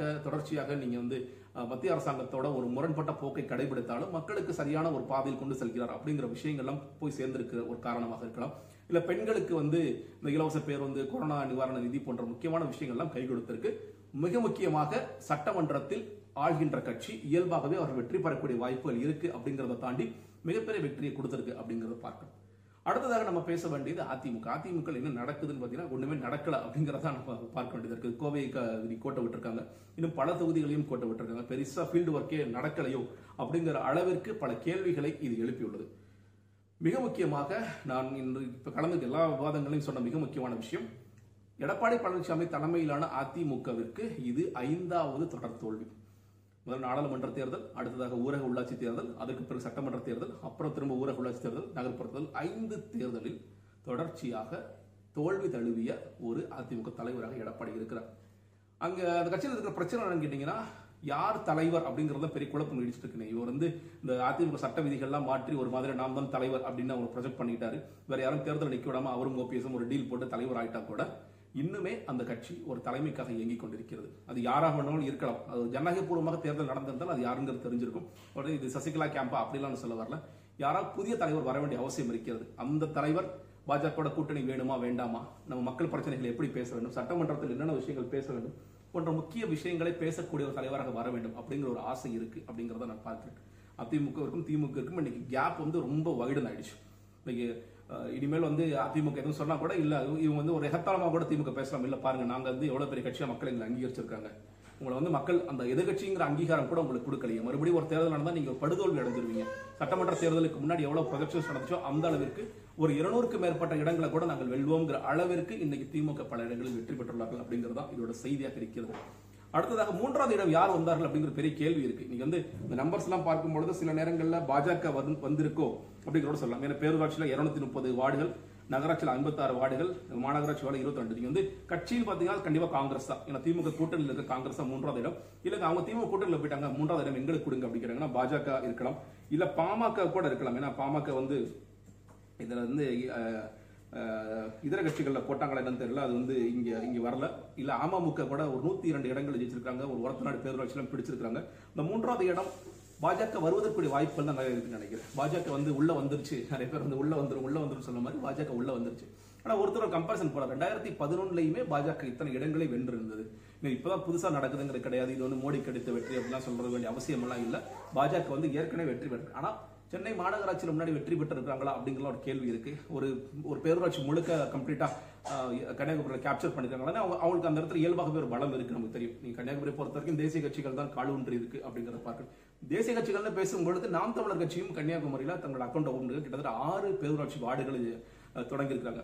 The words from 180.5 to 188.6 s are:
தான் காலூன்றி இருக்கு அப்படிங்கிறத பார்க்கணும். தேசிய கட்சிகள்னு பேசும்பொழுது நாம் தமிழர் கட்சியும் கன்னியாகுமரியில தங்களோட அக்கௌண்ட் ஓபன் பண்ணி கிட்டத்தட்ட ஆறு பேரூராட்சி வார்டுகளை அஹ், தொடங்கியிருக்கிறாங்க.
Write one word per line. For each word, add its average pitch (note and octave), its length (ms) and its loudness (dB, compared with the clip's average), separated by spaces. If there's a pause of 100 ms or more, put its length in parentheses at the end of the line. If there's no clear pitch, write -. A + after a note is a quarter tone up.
தான் C#3+ 140 -2
காலூன்றி B2+ 420 0
இருக்கு A#2 220 -4
அப்படிங்கிறத A#2 440 -6
பார்க்கணும். A#2 300 -8 (300)
தேசிய A3+ 320 2
கட்சிகள்னு G#3 400 2
பேசும்பொழுது F#3 560 2
நாம் F#3 240 2
தமிழர் F#3+ 280 0
கட்சியும் F3 320 -2
கன்னியாகுமரியில D3+ 640 0
தங்களோட C3 260 -4
அக்கௌண்ட் C#3+ 240 2
ஓபன் B2+ 180 -2
பண்ணி C#3+ 140 -2
கிட்டத்தட்ட C3+ 320 -4 (100)
ஆறு G3 300 0
பேரூராட்சி C#3+ 460 0
வார்டுகளை B2+ 420 0 (500)
அஹ், B2 160 -4
தொடங்கியிருக்கிறாங்க. B2+ 560 -2